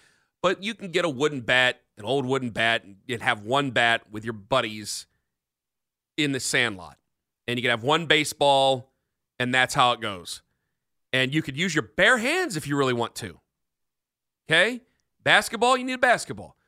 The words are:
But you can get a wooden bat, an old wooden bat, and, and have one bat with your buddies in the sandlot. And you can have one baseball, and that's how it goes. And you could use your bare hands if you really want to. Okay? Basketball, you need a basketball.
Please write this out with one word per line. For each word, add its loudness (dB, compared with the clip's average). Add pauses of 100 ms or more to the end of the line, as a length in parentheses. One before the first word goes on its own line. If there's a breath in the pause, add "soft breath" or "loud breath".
(420 soft breath)
But 0
you -6
can -12
get 0
a 0
wooden -2
bat, 2 (160)
an -16
old 0
wooden -2
bat, 0
and, -20 (120)
and -6
have -2
one -2
bat 2
with -12
your -6
buddies -4 (1080)
in -2
the -4
sandlot. -4 (500)
And -4
you -4
can 0
have -2
one 2
baseball, 2 (460)
and -2
that's 2
how 4
it -2
goes. -10 (680)
And 0
you 0
could -10
use -2
your 0
bare 2
hands -2
if -6
you -2
really 2
want -2
to. -12 (1120)
Okay? 2 (420)
Basketball, 2
you -6
need -6
a -6
basketball. -2 (120)